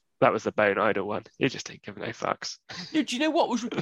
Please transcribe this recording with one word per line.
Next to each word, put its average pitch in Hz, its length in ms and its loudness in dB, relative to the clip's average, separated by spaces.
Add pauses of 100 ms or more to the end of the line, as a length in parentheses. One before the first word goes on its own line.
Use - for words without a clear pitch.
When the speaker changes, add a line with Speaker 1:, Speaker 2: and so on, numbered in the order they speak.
(200)
Speaker 1:
that 120 140 6
was 110 100 -2
the 104 80 0
Bone 104 260 4
Idol 101 300 2
one. 104 160 -4 (160)
He 127 80 2
just - 180 -4
didn't - 180 -16
give 101 140 -12
no - 100 -8
fucks. - 500 -4 (340)
Speaker 2:
Yeah, 302 120 2
do - 120 -4
you 240 60 -4
know 311 80 2
what 302 200 2
was? 233 140 -2 (180)